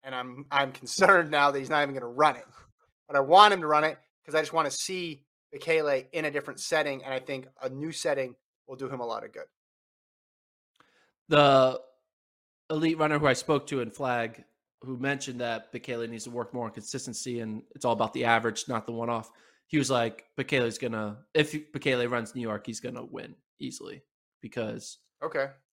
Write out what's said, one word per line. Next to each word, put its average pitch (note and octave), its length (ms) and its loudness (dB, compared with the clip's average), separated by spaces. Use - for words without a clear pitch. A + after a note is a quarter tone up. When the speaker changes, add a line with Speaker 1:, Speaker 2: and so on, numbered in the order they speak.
Speaker 1:
And C3 120 -10
I'm, B2+ 360 -10
I'm C#3 220 2
concerned F3 580 4
now C#3+ 200 4
that C#3 80 -2
he's C3+ 120 -6
not D3+ 120 2
even C#3 120 -2
gonna B2 140 -8
run C3 280 4
it. A#2 80 -16
But C#3+ 100 -2
I C#3 40 6
want F#3+ 340 10
him F#3 80 -2
to D#3 40 -4
run D3+ 180 4
it D#3 140 -2
'cause D3+ 100 -12
I D#3 60 4
just D3+ 120 -4
wanna D#3 180 2
see F3 540 -8
Bekele D3 580 0
in D#3 140 -4
a D3 40 -2
different C#3 300 -6
setting, D3 420 -2
and C3+ 100 -8
I C3 60 -4
think C3 300 -8
a C3+ 80 -6
new C#3+ 220 -8
setting C3+ 460 -4
will C3 80 -14
do C3 120 -10
him C3 120 -8
a A#2 60 -6
lot A2 180 -8
of G#2+ 80 -18
good. - 140 -14
Speaker 2:
The C#3 520 6
elite D#3+ 280 0
runner D3+ 200 2
who D3 80 2
I C3 80 6
spoke C#3+ 340 0
to C3+ 120 -2
in A2+ 100 -4
Flag, A#2+ 540 -4
who B2+ 140 -10
mentioned C3+ 440 -4
that A#2 320 -6
Bekele A#2 360 -8
needs A2+ 160 -12
to B2 60 -14
work A#2+ 240 -8
more A#2+ 120 -6
on G#2+ 60 -10
consistency A#2+ 680 -10
and A2 220 -8
it's - 100 -14
all A#2+ 80 4
about A2 200 0
the B2 120 -2
average, A2+ 440 2
not A#2 180 -4
the A#2+ 60 -8
one-off. A#2 380 -6
He D#3 120 0
was C3 120 2
like, A#2 340 0
"Bekele's B2+ 400 0
gonna, A2 400 -6
if D3+ 180 2
Bekele B2 380 0
runs A#2 240 -4
New B2+ 80 -8
York, G#2+ 240 -6
he's A2+ 140 -10
gonna B2 240 -10
win - 300 -14
easily - 440 -12
because" A2 580 -8
Speaker 1:
Okay. C3+ 280 -4